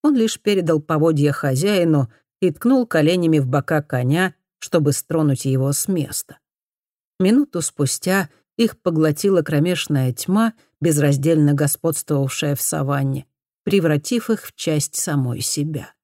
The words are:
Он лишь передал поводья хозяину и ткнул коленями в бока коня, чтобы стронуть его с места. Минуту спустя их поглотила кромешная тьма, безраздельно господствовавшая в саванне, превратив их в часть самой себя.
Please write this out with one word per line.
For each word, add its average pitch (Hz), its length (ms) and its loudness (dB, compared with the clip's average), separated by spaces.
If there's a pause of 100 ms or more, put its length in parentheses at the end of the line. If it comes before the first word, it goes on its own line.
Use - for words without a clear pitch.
Он 294 100 4
лишь 226 280 0
передал 170 400 2
поводья 151 500 2
хозяину 151 800 0 (300)
и 180 100 2
ткнул 254 340 2
коленями 160 540 2
в 131 80 0
бока 143 340 0
коня, 147 540 -2 (240)
чтобы 147 320 0
стронуть 147 540 -2
его 135 260 0
с - 160 -4
места. - 500 -6 (800)
Минуту 208 440 2
спустя 175 680 -2 (280)
их 226 200 0
поглотила 165 640 0
кромешная 147 720 -2
тьма, 220 420 0 (280)
безраздельно 147 720 2
господствовавшая 143 1040 -2
в - 40 -8
саванне, 139 640 -4 (380)
превратив 185 680 0
их 220 160 -2
в - 80 -18
часть - 420 -4
самой 131 440 -4
себя. 147 540 -6 (100)